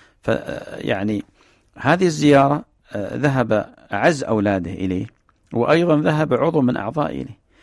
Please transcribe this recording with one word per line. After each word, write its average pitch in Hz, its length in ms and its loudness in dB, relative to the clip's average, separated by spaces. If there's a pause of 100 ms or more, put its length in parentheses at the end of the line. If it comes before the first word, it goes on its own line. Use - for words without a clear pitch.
(220)
ف-، - 180 -2 (360)
يعني 104 480 -4 (520)
هذه 175 280 0
الزيارة، 147 600 4 (280)
آه، 104 240 -8
ذهب 123 580 0 (180)
أعز 135 320 0
أولاده 101 480 0
إليه، 92 440 -6 (360)
وأيضًا 151 480 2
ذهب 151 340 0
عضو 151 260 2
من 127 160 2
أعضائه 104 460 -6
إليه. - 240 -16 (180)